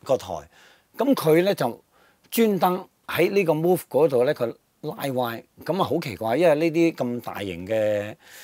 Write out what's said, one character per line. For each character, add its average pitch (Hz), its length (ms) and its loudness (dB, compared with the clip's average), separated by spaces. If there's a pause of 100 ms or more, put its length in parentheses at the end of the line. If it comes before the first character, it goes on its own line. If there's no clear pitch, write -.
個 131 140 2
台。 - 160 -12 (640)
咁 269 160 2
佢 160 300 4
呢， 196 120 0
就 120 260 -6 (480)
專 214 300 2
登 185 280 0 (200)
喺 180 240 0
呢 196 140 2
個 156 80 2
move 165 360 2
嗰 151 200 4
度 123 160 2
呢， 147 100 0
佢 117 180 -4 (280)
拉 143 140 -10 (180)
歪， 120 300 -6 (200)
咁 185 180 -2
啊 - 40 0
好 156 140 -2
奇 131 180 -8
怪， 113 180 -2
因 170 140 4
為 147 60 4
呢 160 160 0
啲 165 240 2
咁 123 260 -6
大 - 200 -10
型 92 240 -8
嘅， 107 500 -2 (280)